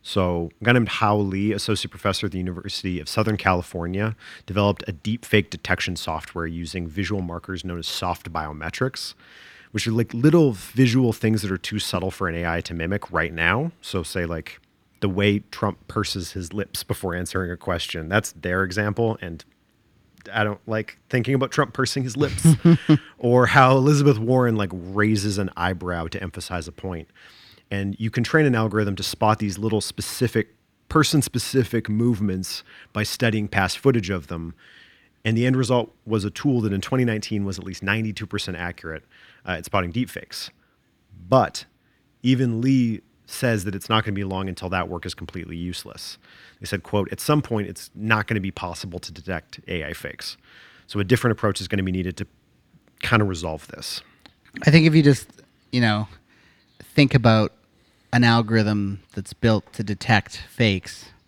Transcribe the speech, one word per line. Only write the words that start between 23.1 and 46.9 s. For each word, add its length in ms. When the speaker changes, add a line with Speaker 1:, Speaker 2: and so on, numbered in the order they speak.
Speaker 1:
Or 280
how 320
Elizabeth 400
Warren, 360
like, 180
raises 680
an 180
eyebrow 520
to 140
emphasize 460
a 40
point. 360
And 280
you 120
can 120
train 220
an 100
algorithm 420
to 60
spot 360
these 200
little 220
specific, 720
person-specific 1000
movements 720
by 100
studying 460
past 300
footage 320
of 180
them. 260
And 120
the 100
end 100
result 380
was 200
a 60
tool 320
that 100
in 100
twenty 220
nineteen 420
was 120
at 60
least 180
ninety-two 440
percent 320
accurate, 460
uh, 60
at 120
spotting 280
deepfakes. 580
But 360
even 380
Lee 400
says 380
that 100
it's 140
not 160
gonna 100
be 100
long 260
until 180
that 200
work 180
is 80
completely 420
useless. 600
They 60
said, 160
quote, 280